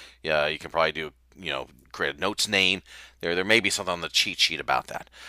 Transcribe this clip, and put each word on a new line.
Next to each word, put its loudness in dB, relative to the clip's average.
Yeah, 2
you -2
can -12
probably 2
do, -6
you -8
know, -4
create -2
a -18
notes -2
name. 4
There, -2
there 0
may 6
be 2
something -2
on -4
the -6
cheat 0
sheet 0
about 0
that. -10